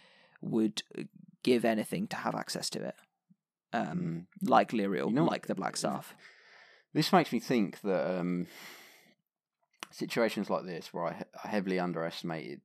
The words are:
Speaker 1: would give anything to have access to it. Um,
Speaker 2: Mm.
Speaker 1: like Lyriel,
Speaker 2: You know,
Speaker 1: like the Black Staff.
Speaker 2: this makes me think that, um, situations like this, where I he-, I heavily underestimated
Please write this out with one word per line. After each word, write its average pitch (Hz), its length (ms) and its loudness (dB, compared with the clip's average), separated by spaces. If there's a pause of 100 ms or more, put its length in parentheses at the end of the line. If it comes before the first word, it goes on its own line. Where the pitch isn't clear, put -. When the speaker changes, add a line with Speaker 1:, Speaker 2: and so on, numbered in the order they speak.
(420)
Speaker 1:
would 110 420 2 (600)
give 120 200 6
anything 107 440 0
to - 100 -6
have - 180 -2
access - 360 -4
to - 120 -6
it. - 120 -6 (760)
Um, 170 560 -4 (140)
Speaker 2:
Mm. - 80 0
Speaker 1:
like 104 220 6
Lyriel, 98 380 0
Speaker 2:
You 113 60 2
know, 160 100 4
Speaker 1:
like - 220 0
the - 80 0
Black - 220 -4
Staff. - 360 -4 (800)
Speaker 2:
this 156 200 2
makes 175 180 6
me 117 80 2
think 110 420 2
that, 90 380 2
um, 87 280 0 (1400)
situations 113 580 0
like 87 160 0
this, 85 280 -8
where 85 120 -2
I 85 80 -2
he-, 92 100 -8 (200)
I - 40 -8
heavily 95 320 0
underestimated 82 840 -4